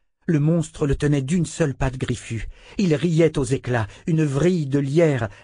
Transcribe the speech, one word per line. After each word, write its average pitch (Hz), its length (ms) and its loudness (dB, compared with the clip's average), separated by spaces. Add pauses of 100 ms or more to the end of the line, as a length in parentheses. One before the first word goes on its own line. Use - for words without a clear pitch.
(280)
Le 160 120 2
monstre 156 460 0
le 139 100 0
tenait 143 280 0
d'une 160 240 0
seule 147 260 -2
patte 131 240 -4
griffue. 120 500 -6 (300)
Il 180 160 2
riait 160 460 2
aux 135 40 0
éclats, 120 440 -2 (180)
une 160 180 2
vrille 151 440 0
de 135 100 0
lierre, 139 520 2 (140)